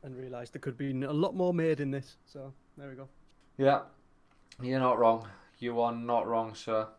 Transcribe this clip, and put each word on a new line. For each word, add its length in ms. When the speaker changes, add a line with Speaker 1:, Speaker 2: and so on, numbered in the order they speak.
Speaker 1:
And 140
realised 360
there 80
could 160
be 140
a 220
lot 220
more 200
made 260
in 100
this. 260
So 260
there 140
we 60
go. 120
Speaker 2:
Yeah. 260
You're 200
not 180
wrong. 280
You 220
are 140
not 340
wrong, 260
sir. 340